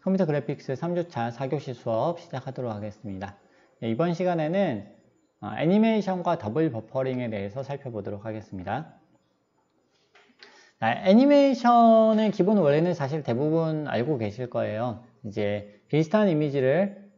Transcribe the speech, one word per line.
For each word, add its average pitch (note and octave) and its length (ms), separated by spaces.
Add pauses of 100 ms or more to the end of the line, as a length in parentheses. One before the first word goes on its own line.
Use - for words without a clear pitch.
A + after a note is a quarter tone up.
컴퓨터 F#3+ 240
그래픽스 D3 500
삼 E3+ 200
주차 C#3+ 360
사 C3 200
교시 C#3 240
수업 B2 440
시작하도록 B2+ 540
하겠습니다. G2+ 640 (440)
네, A2+ 100
이번 E3 240
시간에는, E3 720 (540)
어, G#2 160
애니메이션과 F#3+ 800
더블 C#3+ 320
버퍼링에 B2+ 580
대해서 G2+ 340
살펴보도록 A2 640
하겠습니다. G#2+ 680 (1900)
자, D3+ 120 (120)
애니메이션의 A#3 1300
기본 F#3+ 260
원리는 E3 380
사실 C#3+ 280
대부분 D#3 640
알고 B2+ 300
계실 A2+ 320
거예요. A2 560 (200)
이제 G#2 540 (100)
비슷한 E3+ 420
이미지를 D3+ 880